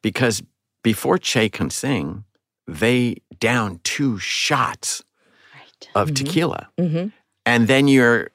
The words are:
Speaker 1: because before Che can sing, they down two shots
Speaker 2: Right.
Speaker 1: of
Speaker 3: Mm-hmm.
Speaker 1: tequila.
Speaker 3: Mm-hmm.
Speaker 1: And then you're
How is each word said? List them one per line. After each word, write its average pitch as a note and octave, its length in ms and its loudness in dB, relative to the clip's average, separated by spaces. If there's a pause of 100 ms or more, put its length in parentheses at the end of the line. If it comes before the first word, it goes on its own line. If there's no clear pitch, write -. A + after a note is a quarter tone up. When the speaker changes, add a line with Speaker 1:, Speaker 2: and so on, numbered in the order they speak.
Speaker 1:
because A2 420 -2 (400)
before A#2 340 2
Che A2+ 320 0
can - 200 -4
sing, G2+ 560 -6 (420)
they A#2+ 500 0 (220)
down A2 440 -2
two B2+ 360 -2
shots - 840 -4 (520)
Speaker 2:
Right. - 400 -20
Speaker 1:
of G2+ 140 0
Speaker 3:
Mm-hmm. C3+ 160 -2
Speaker 1:
tequila. E3+ 520 -2
Speaker 3:
Mm-hmm. F3 300 -2 (380)
Speaker 1:
And A#2+ 220 4
then C3+ 200 4
you're A#2+ 480 4